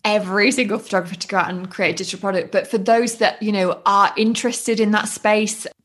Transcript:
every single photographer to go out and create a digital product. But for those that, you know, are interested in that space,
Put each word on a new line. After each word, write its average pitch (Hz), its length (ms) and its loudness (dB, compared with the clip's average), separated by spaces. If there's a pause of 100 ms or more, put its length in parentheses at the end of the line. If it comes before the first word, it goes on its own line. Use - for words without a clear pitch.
every 208 460 2
single 240 280 0
photographer 180 360 -2
to - 140 -10
go 196 80 -6
out 180 140 0
and 180 200 -8
create 180 200 -2
a 165 80 -6
digital 185 220 -8
product. 196 320 -2
But 196 140 0
for 233 120 -2
those 233 400 2
that, - 240 0
you 214 100 0
know, 185 320 0
are 196 320 4
interested 226 640 0
in 214 120 2
that 214 160 0
space, 214 580 0 (180)